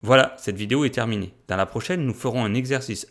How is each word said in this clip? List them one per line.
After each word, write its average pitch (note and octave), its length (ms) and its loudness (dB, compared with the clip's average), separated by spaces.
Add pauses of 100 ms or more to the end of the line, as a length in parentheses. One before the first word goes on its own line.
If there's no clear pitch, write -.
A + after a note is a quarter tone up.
Voilà, C3 320 6
cette G2+ 200 -6
vidéo A2+ 280 0
est B2+ 60 2
terminée. A2 420 -4 (140)
Dans F#2+ 80 -4
la F#2+ 100 2
prochaine, D#3+ 400 -4
nous B2 80 0
ferons A#2+ 320 -2
un G#2 100 0
exercice B2+ 560 -2